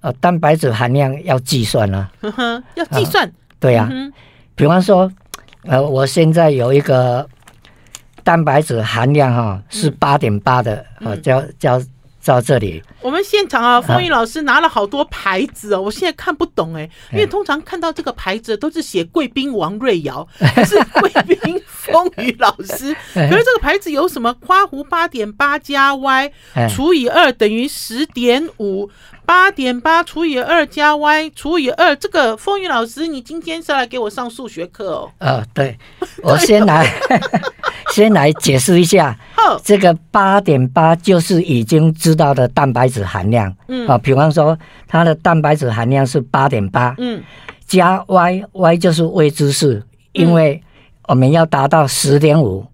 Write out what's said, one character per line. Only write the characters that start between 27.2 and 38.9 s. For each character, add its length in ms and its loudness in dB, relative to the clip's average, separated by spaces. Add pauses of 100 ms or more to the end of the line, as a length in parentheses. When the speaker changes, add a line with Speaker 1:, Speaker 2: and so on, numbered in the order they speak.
Speaker 2:
等 180 0
于 180 -4
十 380 -8
点 420 -2 (100)
五， 320 -6 (360)
八 240 4
点 280 -4
八 240 2
除 220 -6
以 140 -2
二 260 0
加 320 0
Y 400 0
除 220 -4
以 100 -2
二， 280 2
这 120 -10
个 260 0
风 240 -4
雨 80 -6
老 200 -2
师， 200 -8
你 140 -8
今 180 -14
天 240 -10
是 80 -10
来 160 -2
给 120 -10
我 100 -4
上 220 -8
数 180 -14
学 180 -12
课 260 -10
哦？ 260 -10
Speaker 1:
呃， 340 -4
对， 260 -4 (220)
Speaker 2:
<laughs> 240 -12
Speaker 1:
我 140 2
先 260 4
来， 260 4 (500)
<laughs> 520 -8
先 220 4
来 180 4
解 260 0
释 220 4
一 40 6
下。 300 2 (200)